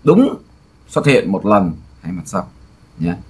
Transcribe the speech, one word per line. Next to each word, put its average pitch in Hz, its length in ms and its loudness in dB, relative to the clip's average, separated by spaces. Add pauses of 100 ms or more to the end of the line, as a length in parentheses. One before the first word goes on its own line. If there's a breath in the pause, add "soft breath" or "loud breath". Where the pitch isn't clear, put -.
Đúng 190 300 4 (540)
xuất 147 180 -4
hiện 123 260 2
một 90 140 -4
lần 98 260 2 (300)
hai 85 100 -10
mặt 85 140 -10
sấp 98 180 -6 (540)
nhé. 151 160 -4 (160)